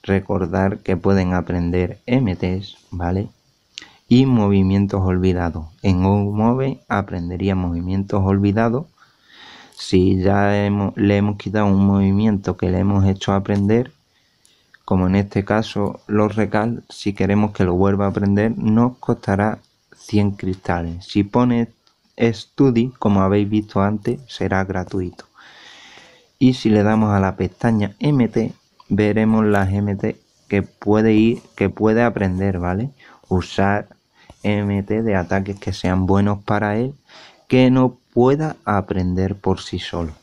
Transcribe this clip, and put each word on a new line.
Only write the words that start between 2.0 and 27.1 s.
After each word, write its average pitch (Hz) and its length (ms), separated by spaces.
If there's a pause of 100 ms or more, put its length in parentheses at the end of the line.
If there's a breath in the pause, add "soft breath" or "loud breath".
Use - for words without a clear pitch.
M 120 300
Ts, 92 400 (140)
¿vale? 92 380 (800 loud breath)
Y 127 180
movimientos 101 760
olvidados. 90 640 (160)
En 92 220
Omove 107 840
aprendería 92 680
movimientos 92 720
olvidados. 104 640 (880 loud breath)
Si 95 440
ya 101 440
hemos, 101 320
le 101 200
hemos 104 200
quitado 104 300
un 98 180
movimiento 98 720
que 90 140
le 92 80
hemos 98 280
hecho 98 260
aprender, 101 600 (920 soft breath)
como 92 220
en 92 100
este 101 280
caso 107 640
los 107 300
recal, 110 520
si - 240
queremos 101 400
que 101 120
lo 90 100
vuelva 98 300
a 98 60
aprender, 101 460
nos 120 420
costará 107 600 (380)
cien 101 360
cristales. 87 720
Si 101 180
pone 117 440 (500)
Study, 120 800
como 101 240
habéis 101 260
visto 104 340
antes, 104 460
será 95 360
gratuito. 92 600 (1120 loud breath)
Y 131 160
si - 140
le 107 140
damos 107 280